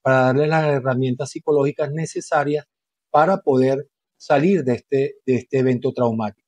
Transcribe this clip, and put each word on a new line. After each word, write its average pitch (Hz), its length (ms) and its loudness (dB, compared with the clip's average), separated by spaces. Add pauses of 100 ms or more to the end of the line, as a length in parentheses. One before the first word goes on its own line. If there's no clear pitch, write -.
para 131 200 2
darles 131 280 2
las 160 160 0
herramientas 131 640 -2
psicológicas 147 600 -2
necesarias 151 720 -4 (500)
para 180 220 4
poder 135 500 0 (300)
salir 160 440 2
de 123 120 0
este, 135 400 -2 (100)
de 127 120 0
este 123 240 -2
evento 127 340 0
traumático. 113 540 -4